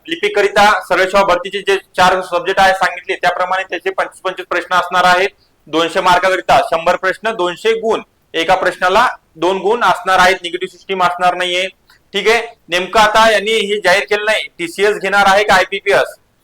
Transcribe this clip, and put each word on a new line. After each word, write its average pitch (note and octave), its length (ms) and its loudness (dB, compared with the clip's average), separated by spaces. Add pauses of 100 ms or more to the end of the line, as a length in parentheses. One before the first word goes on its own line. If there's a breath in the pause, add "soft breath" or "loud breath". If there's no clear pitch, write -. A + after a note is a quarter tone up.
लिपिकरिता G3+ 720 2
सरळ F#3 240 0
सेवा G3 180 2
भरतीचे F#3 360 -2
जे F#3+ 180 0
चार F#3 440 0
सब्जेक्ट F3+ 380 -4
आहे F#3+ 140 4
सांगितले F#3 420 -4
त्याप्रमाणे F3+ 480 0
त्याचे F#3 260 -6
पंचवीस - 320 -6
पंचवीस F#3 260 -8
प्रश्न F3 280 -4
असणार F3+ 280 0
आहेत. F3+ 260 2 (380)
दोनशे D#3+ 320 -2
मार्काकरिता F3+ 580 2
शंभर E3+ 380 0
प्रश्न, F#3 360 -4
दोनशे F3 420 -2
गुण, A3 280 -2 (320)
एका E3 220 0
प्रश्नाला F#3 520 0 (280)
दोन F3+ 220 -2
गुण G#3+ 260 -2
असणार F#3 360 0
आहेत, F#3 240 4
निगेटिव्ह F3 340 -8
सिस्टीम F#3+ 260 -4
असणार F3+ 300 0
नाहीये. F3+ 340 -4 (460 soft breath)
ठीक G3 160 -2
आहे, A#3+ 120 2 (280)
नेमकं F3+ 300 -2
आता A3 320 4
यांनी G#3 200 0
हे G#3 320 -2
जाहीर F#3+ 200 2
केलं G#3 220 -2
नाही, G3+ 180 0 (140)
टीसीएस F#3+ 400 -2
घेणार F#3+ 300 0
आहे G3 160 4
का G#3 100 2
आयबीपीएस, F#3 640 0 (280)